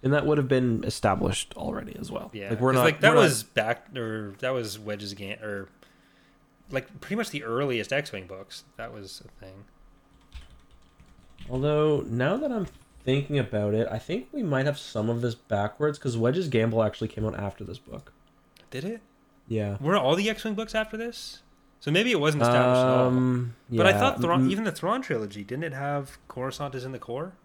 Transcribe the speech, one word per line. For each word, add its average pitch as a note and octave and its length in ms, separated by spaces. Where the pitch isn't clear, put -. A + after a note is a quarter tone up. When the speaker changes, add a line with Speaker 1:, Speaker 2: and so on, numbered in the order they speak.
Speaker 1:
And C3+ 100
that C#3+ 120
would D3 140
have C3 80
been B2+ 360
established G2 720
already - 400
as - 160
well. - 220
Speaker 2:
Yeah, G2+ 160
Speaker 1:
Like, A2 100
we're B2+ 120
Speaker 2:
'cause, C3 80
Speaker 1:
not, B2 60
Speaker 2:
like, D#3 160
that G#3 80
Speaker 1:
we're A#3+ 80
not A#3 40
Speaker 2:
was C3 220
back, - 420
or A2 440
that B2+ 100
was A2 300
Wedge's G#2 340
game, G2+ 300
or, G2+ 260
like, - 300
pretty - 160
much A3+ 120
the D3 140
earliest A#2+ 500
X-Wing C3 320
books. F#2+ 380
That A#2 140
was G2+ 320
a - 40
thing. G2 260
Speaker 1:
Although, D3 580
now C3 300
that C#4+ 140
I'm G#3 160
thinking C#3 360
about G#2 340
it, A2 180
I G#2+ 80
think G#3+ 320
we C#4 120
might D3 220
have C#3+ 120
some - 320
of A#2 120
this A#2+ 140
backwards, A2 600
'cause A#2+ 200
Wedge's C3+ 300
Gamble A2+ 360
actually G#2+ 240
came G#2+ 180
out G#2+ 100
after G2+ 280
this F#2 160
book. - 340
Speaker 2:
Did C3+ 160
it? A3 160
Speaker 1:
Yeah. G#2 340
Speaker 2:
Were E3 160
all C#3+ 180
the G3+ 140
X-Wing G#3+ 260
books A3 200
after G#3+ 220
this? - 440
So - 120
maybe A3 200
it F#3+ 80
wasn't D3 240
established B2 360
at B2+ 80
all. B2+ 200
Speaker 1:
Um, B2+ 480
Speaker 2:
But A#2 180
I - 40
Speaker 1:
yeah. G3 80
Speaker 2:
thought - 220
Thrawn, E3+ 240
Speaker 1:
M- C3 60
Speaker 2:
even G3+ 140
the G3 60
Thrawn A3 300
trilogy, G#2 420
didn't B2+ 200
it D3+ 100
have C#3+ 540
Coruscant C3 480
is B2+ 100
in C3 60
the B2 80
core? D3+ 340